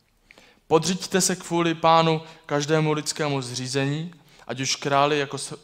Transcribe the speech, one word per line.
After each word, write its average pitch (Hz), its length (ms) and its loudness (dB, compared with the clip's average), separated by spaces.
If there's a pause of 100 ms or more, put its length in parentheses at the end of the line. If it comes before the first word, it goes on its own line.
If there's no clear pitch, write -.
(680)
Podřiďte 175 540 0
se 180 140 0
kvůli 170 380 0
Pánu 165 480 4 (240)
každému 151 460 0
lidskému 147 500 -2
zřízení, 135 720 -4 (340)
ať 131 120 -8
už 135 160 -4
králi 143 440 2
jako 139 180 -4
s-, - 260 -12